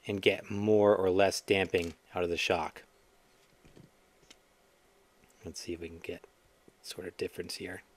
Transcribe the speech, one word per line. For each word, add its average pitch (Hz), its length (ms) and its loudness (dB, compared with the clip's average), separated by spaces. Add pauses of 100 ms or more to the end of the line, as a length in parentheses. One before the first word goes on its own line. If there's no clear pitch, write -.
and 101 120 -2
get 98 300 2
more 104 460 6
or 95 120 2
less 95 320 4
damping 90 540 0 (180)
out 92 120 -2
of 85 60 -2
the 85 60 -2
shock. 82 460 -2 (2500)
Let's 80 160 -14
see 87 140 -8
if 82 60 -12
we 85 60 -10
can 82 140 -14
get - 260 -12 (560)
sort - 240 -12
of 87 100 -12
difference - 380 -8
here. 92 300 -12 (120)